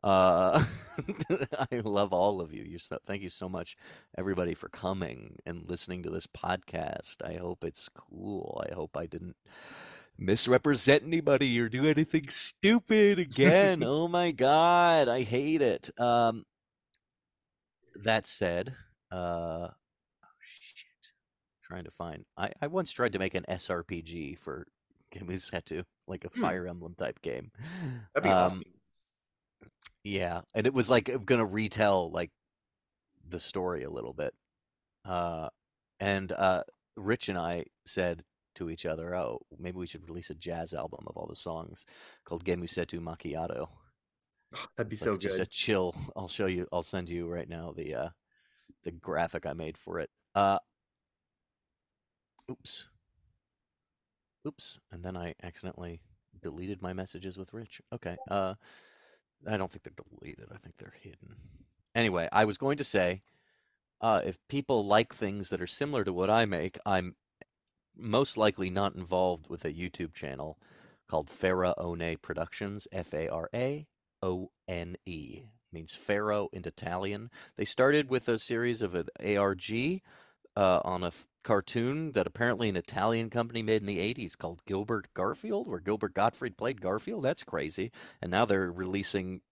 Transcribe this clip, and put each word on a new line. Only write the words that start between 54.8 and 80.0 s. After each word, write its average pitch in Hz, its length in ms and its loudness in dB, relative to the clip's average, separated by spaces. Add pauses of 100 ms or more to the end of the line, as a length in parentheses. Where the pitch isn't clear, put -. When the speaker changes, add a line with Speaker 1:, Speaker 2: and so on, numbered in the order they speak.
Speaker 1:
and 87 120 -14
then 92 140 -8
I 87 260 -8
accidentally 87 580 -12 (400)
deleted 92 400 -8
my 92 120 -6
messages 92 440 -10
with 95 160 -14
Rich. 110 280 -16 (120)
Okay, 90 220 -8 (160)
uh, 98 240 0 (920)
I 107 100 -2
don't 95 140 -2
think - 120 -18
they're - 100 -16 (260)
deleted. - 340 -16
I - 40 -18
think - 200 -20
they're - 240 -18
hidden. - 340 -20 (600)
Anyway, 95 360 2
I 107 140 8
was 104 120 -2
going 139 200 0
to 143 60 -6
say, 92 380 2 (800)
uh, 110 220 4
if - 140 -6 (100)
people 135 380 0
like 107 280 4
things 101 360 -4
that 87 120 -2
are 87 60 -6
similar 143 380 -2
to 92 80 -2
what 92 160 2
I 113 160 6
make, 92 400 -2
I'm 92 300 0 (800)
most 120 400 2
likely 101 320 2
not 98 260 0
involved 90 540 0
with - 160 -10
a 78 80 -4
YouTube 85 400 -8
channel 71 440 -10 (520)
called 78 200 -2
Faraone 87 920 0
Productions, 98 720 -8
F 90 200 -8
A 80 140 -2
R 82 260 -6
A 139 340 -4 (340)
O 92 300 -4 (160)
N 87 280 -8 (100)
E. 76 380 -12 (300)
Means 80 220 -8
Pharaoh 104 580 0
in 92 120 -10
Italian. 98 640 -6 (280)
They 104 80 -2
started 139 440 4
with 127 200 0
a 113 100 2
series 120 420 0
of 90 140 -2
an 85 120 -2 (120)
A 101 160 0
R 101 180 4
G, 123 480 -4 (540)